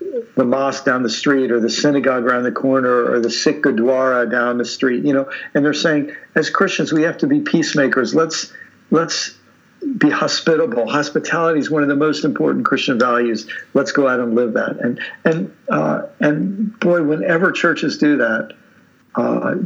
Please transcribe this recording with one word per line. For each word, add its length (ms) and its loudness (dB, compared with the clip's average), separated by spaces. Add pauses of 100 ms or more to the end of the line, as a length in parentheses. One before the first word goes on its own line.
(360)
the 100 2
mosque 400 0
down 160 2
the 80 0
street 420 0
or 80 2
the 100 0
synagogue 560 0
around 180 0
the 80 0
corner 600 2
or 80 2
the 120 0
Sikh 320 0
Gurdwara 680 2
down 300 0
the 60 0
street, 380 -2
you 100 2
know, 180 0 (240)
and 100 2
they're 80 2
saying, 420 0 (200)
"As 160 0
Christians, 420 0
we 100 2
have 160 -2
to 80 0
be 120 2
peacemakers. 760 0
Let's, 380 -2 (400)
let's 440 -2 (640)
be 120 4
hospitable. 760 0
Hospitality 720 0
is 120 -2
one 100 2
of 80 2
the 60 0
most 300 0
important 400 0
Christian 340 0
values. 480 0 (260)
Let's 200 0
go 140 4
out 120 2
and 160 0
live 180 2
that." 280 -2
And, 180 -2 (240)
and, 320 0 (140)
uh, 380 -2 (120)
and 600 -2
boy, 240 2
whenever 500 0
churches 440 -2
do 200 4
that, 360 -2 (640)
uh, 380 -2 (120)